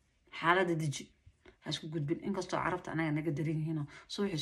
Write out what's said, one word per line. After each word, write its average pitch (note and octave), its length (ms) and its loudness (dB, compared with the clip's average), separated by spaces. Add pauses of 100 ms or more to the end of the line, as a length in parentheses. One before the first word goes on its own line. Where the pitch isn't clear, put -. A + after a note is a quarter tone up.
(400)
xaaladda F3 360 6
deji. D#3 280 -2 (600)
Ha D#3 60 -6
isku D3+ 200 -4
gudbin. D#3 340 -2
Inkastoo F#3 360 0
Carabta F3 320 -2
anaga D#3+ 200 0
naga D#3 200 2
daran D3+ 280 0
yihiinoo, D#3 260 -2 (220)
subaxii G3 340 -2